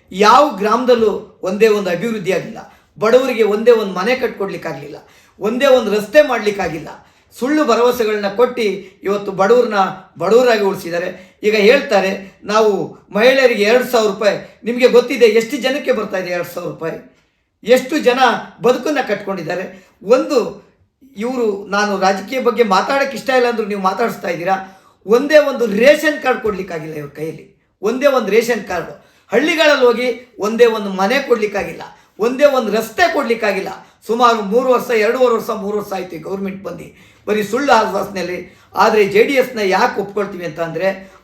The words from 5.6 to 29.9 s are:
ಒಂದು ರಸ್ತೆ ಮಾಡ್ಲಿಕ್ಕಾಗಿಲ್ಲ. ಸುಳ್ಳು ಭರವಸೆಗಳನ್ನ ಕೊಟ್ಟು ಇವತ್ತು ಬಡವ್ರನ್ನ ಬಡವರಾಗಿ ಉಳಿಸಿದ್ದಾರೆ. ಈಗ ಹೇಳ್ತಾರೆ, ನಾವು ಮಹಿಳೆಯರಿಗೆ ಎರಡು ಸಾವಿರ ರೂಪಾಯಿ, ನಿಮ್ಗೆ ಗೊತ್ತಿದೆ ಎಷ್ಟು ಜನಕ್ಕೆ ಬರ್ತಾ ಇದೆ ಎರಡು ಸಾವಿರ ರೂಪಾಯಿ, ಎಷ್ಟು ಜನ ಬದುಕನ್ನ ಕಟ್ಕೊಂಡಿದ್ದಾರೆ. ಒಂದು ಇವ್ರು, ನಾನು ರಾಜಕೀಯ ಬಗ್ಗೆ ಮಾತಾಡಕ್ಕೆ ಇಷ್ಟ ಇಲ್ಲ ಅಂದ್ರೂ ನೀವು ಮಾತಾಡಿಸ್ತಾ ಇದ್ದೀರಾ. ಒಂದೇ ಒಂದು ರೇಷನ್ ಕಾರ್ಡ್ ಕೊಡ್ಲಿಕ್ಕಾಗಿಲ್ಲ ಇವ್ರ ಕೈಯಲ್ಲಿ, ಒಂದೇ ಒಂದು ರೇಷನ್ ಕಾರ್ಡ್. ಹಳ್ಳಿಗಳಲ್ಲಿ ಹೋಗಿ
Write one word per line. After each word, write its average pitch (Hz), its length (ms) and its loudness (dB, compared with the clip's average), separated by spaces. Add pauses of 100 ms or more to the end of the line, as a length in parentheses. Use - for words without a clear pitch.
ಒಂದು 247 240 4
ರಸ್ತೆ 214 320 2
ಮಾಡ್ಲಿಕ್ಕಾಗಿಲ್ಲ. 202 640 -2 (480)
ಸುಳ್ಳು 302 280 0
ಭರವಸೆಗಳನ್ನ 226 640 0
ಕೊಟ್ಟು 233 400 0 (340)
ಇವತ್ತು 196 300 -4
ಬಡವ್ರನ್ನ 214 480 2 (380)
ಬಡವರಾಗಿ 220 460 4
ಉಳಿಸಿದ್ದಾರೆ. 180 800 -6
ಈಗ 208 140 0
ಹೇಳ್ತಾರೆ, 208 540 4 (340)
ನಾವು 214 280 2 (400)
ಮಹಿಳೆಯರಿಗೆ 240 500 4
ಎರಡು 240 220 4
ಸಾವಿರ 220 260 0
ರೂಪಾಯಿ, 190 280 0 (260)
ನಿಮ್ಗೆ 240 240 2
ಗೊತ್ತಿದೆ 240 380 4
ಎಷ್ಟು 226 300 2
ಜನಕ್ಕೆ 262 360 -2
ಬರ್ತಾ 202 260 -4
ಇದೆ 175 120 -6
ಎರಡು 175 240 -6
ಸಾವಿರ 175 160 -8
ರೂಪಾಯಿ, 160 280 -10 (680)
ಎಷ್ಟು 254 340 0
ಜನ 240 220 2 (420)
ಬದುಕನ್ನ 262 360 0 (100)
ಕಟ್ಕೊಂಡಿದ್ದಾರೆ. 185 560 -6 (380)
ಒಂದು 285 360 0 (800)
ಇವ್ರು, 220 500 -4
ನಾನು 202 320 -2
ರಾಜಕೀಯ 190 420 -2
ಬಗ್ಗೆ 233 240 0
ಮಾತಾಡಕ್ಕೆ 262 520 0
ಇಷ್ಟ 202 120 -8
ಇಲ್ಲ 254 200 2
ಅಂದ್ರೂ 226 180 -4
ನೀವು 202 140 -6
ಮಾತಾಡಿಸ್ತಾ 196 480 -2
ಇದ್ದೀರಾ. 175 280 -2 (500)
ಒಂದೇ 285 320 4
ಒಂದು 254 280 2
ರೇಷನ್ 285 560 2
ಕಾರ್ಡ್ 254 180 -2
ಕೊಡ್ಲಿಕ್ಕಾಗಿಲ್ಲ 180 540 -8
ಇವ್ರ 147 160 -12
ಕೈಯಲ್ಲಿ, 151 360 -12 (360)
ಒಂದೇ 254 240 -2
ಒಂದು 247 240 2
ರೇಷನ್ 226 340 0
ಕಾರ್ಡ್. 175 260 -8 (400)
ಹಳ್ಳಿಗಳಲ್ಲಿ 294 560 2
ಹೋಗಿ 240 220 2 (300)